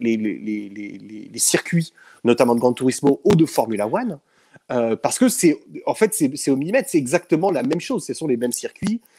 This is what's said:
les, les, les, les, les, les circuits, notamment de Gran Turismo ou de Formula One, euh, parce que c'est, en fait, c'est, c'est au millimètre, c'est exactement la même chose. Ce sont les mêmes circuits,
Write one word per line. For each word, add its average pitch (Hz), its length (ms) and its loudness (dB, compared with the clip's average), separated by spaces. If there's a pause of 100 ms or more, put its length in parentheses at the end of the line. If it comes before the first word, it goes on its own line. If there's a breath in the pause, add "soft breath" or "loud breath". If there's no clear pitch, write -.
les, 113 160 0
les, 107 200 -4
les, 104 320 -8
les, 101 280 -14
les, 107 340 -18
les 117 80 -10
circuits, - 540 0 (300 soft breath)
notamment 120 300 4
de 120 60 2
Gran 123 140 4
Turismo 135 500 0
ou - 120 6
de 160 100 6
Formula 110 420 -2
One, 185 320 -4 (520 soft breath)
euh, 117 240 0
parce - 220 -2
que 254 120 4
c'est, - 300 2 (260)
en 143 100 -2
fait, - 180 0
c'est, 139 220 0
c'est 143 160 0
au 135 60 2
millimètre, 185 320 -2
c'est - 80 2
exactement 160 540 0
la 135 120 -2
même 151 160 -2
chose. 202 260 -6
Ce - 80 -8
sont 160 140 -8
les 127 100 2
mêmes 123 140 -2
circuits, 214 500 -4 (180 soft breath)